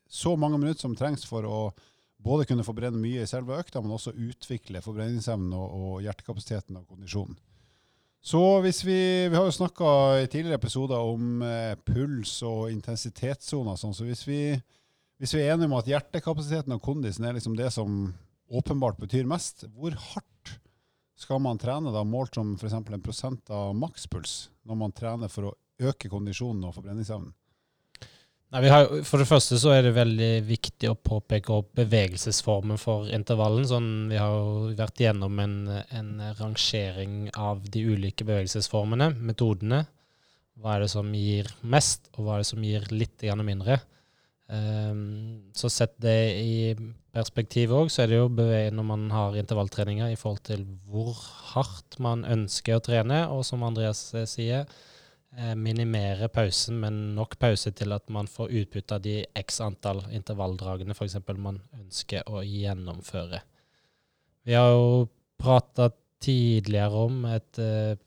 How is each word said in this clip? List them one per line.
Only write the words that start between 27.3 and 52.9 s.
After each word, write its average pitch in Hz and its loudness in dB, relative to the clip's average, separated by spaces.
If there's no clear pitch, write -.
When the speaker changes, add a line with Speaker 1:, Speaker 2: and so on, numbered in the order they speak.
Speaker 2:
Nei, 131 -2
vi - 10
har, 143 12
for 139 4
det 135 2
første 135 6
så 123 6
er 131 10
det 120 6
veldig 113 4
viktig 113 -2
å 110 0
påpeke 107 0
opp 104 0
bevegelsesformen 104 2
for 104 -2
intervallen. 110 2
Sånn, 113 0
vi 107 0
har 104 2
jo 107 0
vært 110 -4
gjennom 101 2
en, 101 0
en 110 -8
rangering 104 -4
av 104 -2
de 110 -2
ulike 98 -2
bevegelsesformene, 107 0
metodene. 113 0
Hva 107 -2
er 101 2
det 101 0
som 104 -2
gir 101 0
mest, - 2
og 107 -4
hva 104 0
er 104 0
det - -2
som 110 -6
gir 107 0
litt 110 -2
grann 107 -2
mindre? 101 2
Ehm, 107 -4
så - -2
sett - 0
det 113 4
i 113 0
perspektiv 117 0
også, 151 4
så 131 4
er 117 4
det 117 6
jo 123 4
beve-, 113 2
når 110 -2
man 107 -2
har 104 0
intervalltreninger 104 0
i 113 -4
forhold 104 -4
til 101 -6
hvor 110 -4
hardt - -4
man 117 -2
ønsker 113 0
å 113 0
trene, 120 2